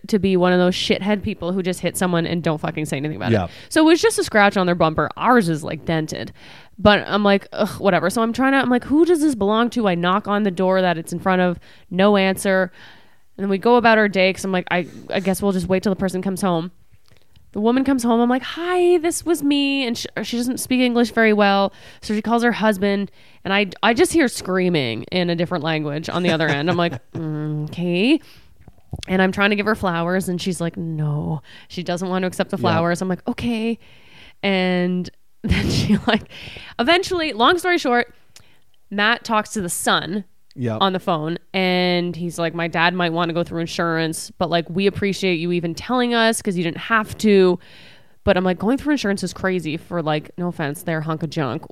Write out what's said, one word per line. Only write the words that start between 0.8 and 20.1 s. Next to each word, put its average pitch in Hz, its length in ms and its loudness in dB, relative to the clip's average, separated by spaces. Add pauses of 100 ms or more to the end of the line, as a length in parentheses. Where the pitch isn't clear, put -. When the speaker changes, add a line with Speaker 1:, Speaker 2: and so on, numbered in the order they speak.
Speaker 1:
people 185 300 -6
who 190 100 -2
just 175 180 -4
hit 175 160 -4
someone 175 300 0
and 175 160 -2
don't 156 180 0
fucking 160 260 -6
say 147 120 -6
anything 151 180 -6
about 95 140 -4
Speaker 2:
Yeah. 101 140 2
Speaker 1:
it." 85 60 -8 (200)
So - 120 2
it - 40 6
was 320 160 6
just 440 160 2
a 359 60 -2
scratch 202 340 4
on 185 80 2
their 175 80 2
bumper. 160 420 2
Ours 214 320 4
is, 156 160 -2
like, 160 220 -8
dented. 160 460 -4 (480)
But 202 280 6
I'm 202 160 0
like, 202 280 4
"Ugh, 202 160 -2 (120)
whatever." 180 300 2
So 233 120 -2
I'm 226 100 0
trying 262 200 0
to, 277 60 2
I'm 247 120 0
like, 247 140 2
"Who 302 200 4
does 320 160 4
this 302 140 2
belong 220 360 0
to?" 220 180 0
I 180 60 2
knock 180 340 0
on 208 140 0
the 202 80 0
door 185 320 2
that 175 160 0
it's - 140 -10
in 175 80 -6
front 185 220 2
of. 180 160 0 (320)
No 202 260 4
answer. 190 540 0 (640)
And 196 80 -6
then 202 60 -2
we 196 80 0
go 240 180 4
about 226 220 6
our 214 100 4
day 190 240 2
'cause - 120 -8
I'm 196 80 -4
like, 180 200 -2
"I, 175 140 0 (240)
I 196 100 -2
guess 185 200 -2
we'll 202 120 0
just 180 160 -2
wait 190 160 0
till 202 80 2
the 185 60 0
person 185 240 -2
comes 190 180 -4
home." 175 320 0 (800)
The 208 80 -6
woman 240 220 2
comes 262 220 2
home. 233 160 4
I'm 240 80 4
like, 254 140 0
"Hi, 359 560 2
this 330 260 -2
was 311 180 0
me." 277 440 0
And 233 120 -2
she, - 80 -8 (160)